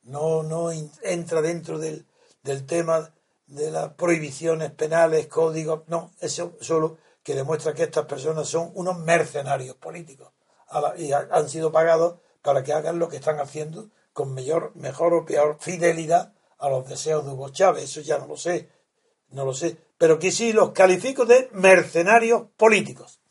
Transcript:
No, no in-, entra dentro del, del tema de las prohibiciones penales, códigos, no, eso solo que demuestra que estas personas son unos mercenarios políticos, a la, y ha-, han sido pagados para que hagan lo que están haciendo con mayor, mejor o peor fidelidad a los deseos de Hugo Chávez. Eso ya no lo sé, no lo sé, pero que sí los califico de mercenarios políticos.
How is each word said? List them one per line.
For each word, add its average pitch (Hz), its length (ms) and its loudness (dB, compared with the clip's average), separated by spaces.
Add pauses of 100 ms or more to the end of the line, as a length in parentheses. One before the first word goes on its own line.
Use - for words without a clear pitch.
No, 156 380 -2
no 165 300 -4
in-, 156 180 -10 (120)
entra 170 400 -2
dentro 165 360 -4
del, 156 280 -8 (360)
del 135 220 -6
tema 165 460 -2 (380)
de 147 220 -6
las 160 240 -6
prohibiciones 160 760 -2
penales, 160 560 2
códigos, 156 640 -2
no, 170 320 -6
eso 170 420 -8
solo 160 340 0 (260)
que 143 120 -6
demuestra 151 400 -2
que 156 80 -2
estas 156 240 -2
personas 151 420 -4
son 170 280 -4
unos 180 240 -4
mercenarios 143 760 -2
políticos, - 560 -18 (360)
a 151 120 -4
la, 147 180 -2
y 151 140 -6
ha-, 143 180 -2
han 151 200 0
sido 160 200 -2
pagados 165 500 2 (220)
para 139 200 0
que 143 100 -6
hagan 160 260 -2
lo - 120 -2
que 147 60 -12
están 151 220 -4
haciendo 151 520 -10 (240)
con 139 180 -4
mayor, 135 420 -4
mejor 139 380 -2
o 160 140 0
peor 151 340 0
fidelidad 170 720 0 (260)
a 139 120 -2
los 131 180 -4
deseos 151 380 -4
de 139 60 -10
Hugo 135 180 -12
Chávez. 160 340 2
Eso 151 160 -12
ya 147 160 -4
no 135 100 -8
lo - 120 -14
sé, 170 320 -6 (640)
no 135 120 -6
lo 131 80 -2
sé, 156 240 -6 (220)
pero 160 200 6
que 175 140 0
sí 226 220 0
los 208 160 6
califico 196 560 4
de 254 260 6
mercenarios 190 920 6 (120)
políticos. - 640 2 (100)